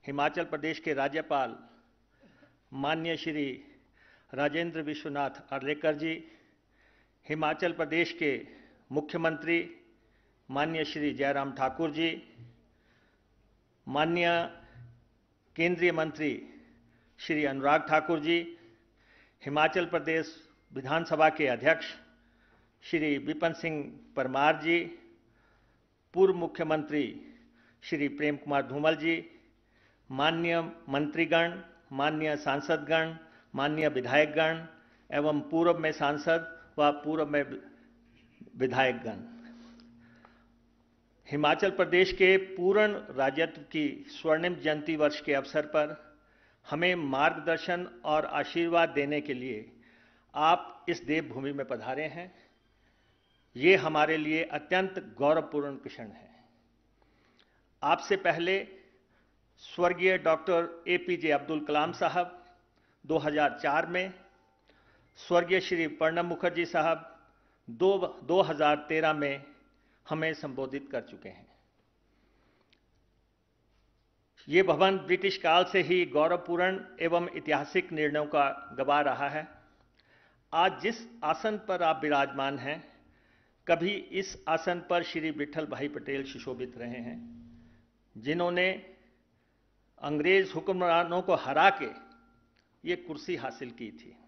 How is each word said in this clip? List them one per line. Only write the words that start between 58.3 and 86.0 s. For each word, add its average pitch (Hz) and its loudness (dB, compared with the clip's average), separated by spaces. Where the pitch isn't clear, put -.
स्वर्गीय 180 2
डॉक्टर 170 0
एपीजे 175 0
अब्दुल 147 0
कलाम 151 0
साहब 175 -2
दो 156 0
हज़ार 147 2
चार 156 2
में, 180 -4
स्वर्गीय 175 4
श्री 170 0
प्रणब 165 0
मुखर्जी 175 -2
साहब 160 0
दो, 180 0
दो 175 4
हज़ार 151 4
तेरह 156 2
में 139 -2
हमें 156 -2
संबोधित 135 -8
कर 120 -4
चुके 95 -18
हैं। - -20
ये 170 6
भवन 190 4
ब्रिटिश 180 0
काल 175 4
से 180 0
ही 175 2
गौरवपूर्ण 175 0
एवं 170 0
ऐतिहासिक 156 -2
निर्णयों 151 0
का 143 0
गवाह 143 4
रहा 139 0
है। 156 -6
आज 175 2
जिस 226 -4
आसन 202 0
पर 180 0
आप 160 2
विराजमान 139 0
हैं, 147 -8
कभी 170 2
इस 190 -6
आसन 170 0
पर 175 0
श्री 160 -4
विठल 147 -6
भाई 135 -6
पटेल 139 -6